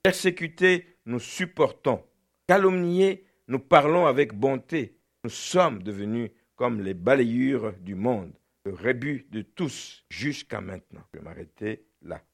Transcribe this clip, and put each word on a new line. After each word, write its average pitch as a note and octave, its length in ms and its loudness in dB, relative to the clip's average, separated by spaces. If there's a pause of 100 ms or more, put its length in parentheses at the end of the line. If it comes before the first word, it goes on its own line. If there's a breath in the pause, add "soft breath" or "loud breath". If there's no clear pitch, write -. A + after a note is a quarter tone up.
Persécutés, F3+ 1040 2
nous A#2+ 140 -4
supportons. C#3 840 -2 (440)
Calomniés, F#3 800 2 (200 soft breath)
nous C3 120 -4
parlons E3 480 6
avec C#3 260 2
bonté. C3 640 -2 (260)
Nous A#2 60 -6
sommes D3+ 540 0
devenus G#2 480 -6 (240)
comme A#2+ 260 -2
les F#2+ 140 -4
balayures A#2+ 800 2
du F#2 200 -12
monde, G2 400 -2 (300)
le G2 100 -8
rebut B2 560 -4
de G#2+ 140 -8
tous - 680 -10
jusqu'à C3 500 -8
maintenant. F#2 420 -14 (120)
Je - 60 -18
vais D2 40 -18
m'arrêter E2 600 -12 (160)
là. D#2 180 -14 (140)